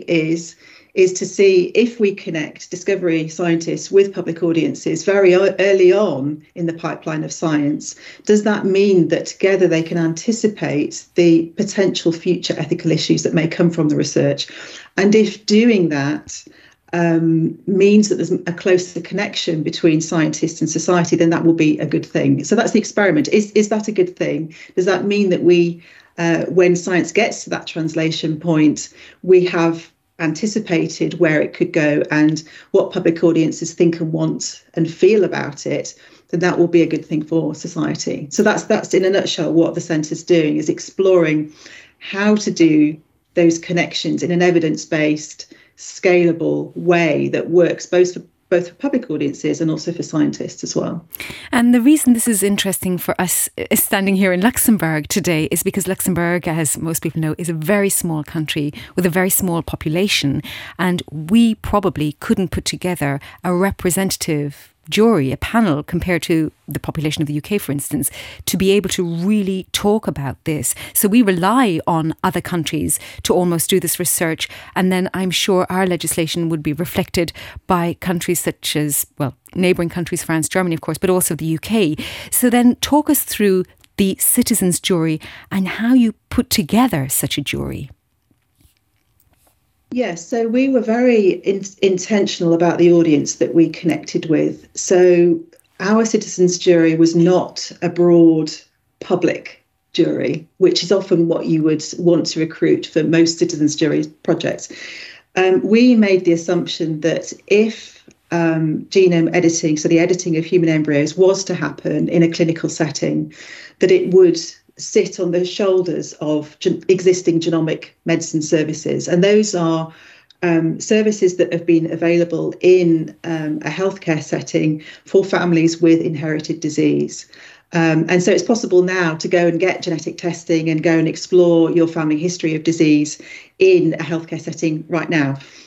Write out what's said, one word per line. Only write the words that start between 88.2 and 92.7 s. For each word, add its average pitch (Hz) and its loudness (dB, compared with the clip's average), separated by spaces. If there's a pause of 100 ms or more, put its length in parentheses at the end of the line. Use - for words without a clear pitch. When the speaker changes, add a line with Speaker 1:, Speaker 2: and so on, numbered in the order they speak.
Speaker 1:
Yes, 208 -6
so 226 -2
we 254 0
were 254 2
very 220 2
in-, 196 -2 (160)
intentional 185 0
about 170 2